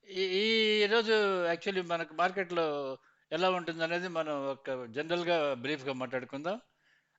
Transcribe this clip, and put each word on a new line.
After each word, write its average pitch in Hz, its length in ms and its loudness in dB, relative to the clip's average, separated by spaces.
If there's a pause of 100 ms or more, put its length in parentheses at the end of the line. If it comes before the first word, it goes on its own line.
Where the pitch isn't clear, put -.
(120)
ఈ, 185 100 -2
ఈ 214 640 4
రోజు 208 680 4
actually 180 340 -2
మనకు 165 260 -4
మార్కెట్‌లో 165 840 0 (340)
ఎలా 175 180 2
ఉంటుందనేది 170 580 -2
మనం 151 420 -2
ఒక 131 360 -6
జనరల్‌గా 160 680 0
బ్రీఫ్‌గా 135 400 -4
మాట్లాడుకుందాం. 131 680 -4 (600)